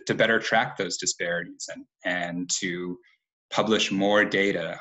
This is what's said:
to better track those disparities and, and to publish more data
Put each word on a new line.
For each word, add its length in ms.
to 80
better 240
track 400
those 200
disparities 760
and, 120
and 540
to 400
publish 400
more 340
data 560